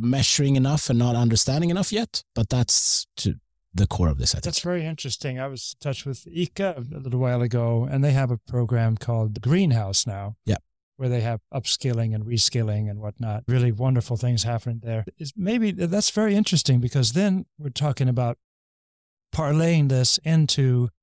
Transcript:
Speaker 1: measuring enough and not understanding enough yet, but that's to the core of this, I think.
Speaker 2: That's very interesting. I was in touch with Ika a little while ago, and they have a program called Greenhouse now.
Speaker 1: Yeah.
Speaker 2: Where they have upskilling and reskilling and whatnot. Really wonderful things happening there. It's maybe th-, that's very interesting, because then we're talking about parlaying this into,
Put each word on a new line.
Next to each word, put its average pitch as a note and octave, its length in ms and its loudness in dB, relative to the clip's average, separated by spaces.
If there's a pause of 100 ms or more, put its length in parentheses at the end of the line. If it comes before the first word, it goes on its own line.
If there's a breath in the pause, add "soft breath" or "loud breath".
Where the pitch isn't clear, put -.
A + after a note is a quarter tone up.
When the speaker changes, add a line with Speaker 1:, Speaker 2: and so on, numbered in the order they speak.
Speaker 1:
measuring C3+ 540 2
enough C3+ 340 2
and A#2+ 120 2
not A#2+ 160 2
understanding C3 540 2
enough F#3 220 0
yet, A3 300 -4 (140)
but A2 120 0
that's - 680 2
to - 180 -2 (400)
the F#2+ 140 2
core F2 200 0
of C#2+ 100 0
this, - 160 0
I - 20 -4
think. - 80 -8
Speaker 2:
That's - 160 -2
very E3+ 260 -4
interesting. C#3 540 -8
I C3+ 80 -6
was C3 280 -12
in - 60 -20
touch C#3 240 -6
with C#3 260 -10
Ika F3+ 420 -2 (200)
a D3+ 60 -10
little B2+ 180 -4
while B2 240 2
ago, A#2 480 0
and C3+ 140 0
they C#3+ 80 4
have C3+ 180 2
a A#2+ 80 -2
program A#2 580 0
called A2 440 -2
Greenhouse B2 680 2
now. G2+ 380 -8
Speaker 1:
Yeah. G#2 140 0 (400)
Speaker 2:
Where B2+ 120 -2
they B2 100 0
have A2+ 200 -2 (120)
upskilling A#2 640 -2
and G#2+ 100 -4
reskilling G#2+ 640 0
and G2+ 120 -8
whatnot. G#2+ 460 -6
Really B2 240 2
wonderful B2 460 0
things A#2+ 280 0
happening A#2 380 -4
there. A2+ 220 -4 (140)
It's C#3+ 180 -10
maybe G#3+ 340 0
th-, F3 200 -2
that's G3+ 180 0
very G#3 260 2
interesting, D3+ 460 2
because A#2+ 320 0
then F#3+ 320 0 (140)
we're D3 100 -8
talking C3+ 400 -2
about A#2+ 300 -2 (960)
parlaying D#3 560 2
this B2+ 340 4
into, C3+ 640 4 (140)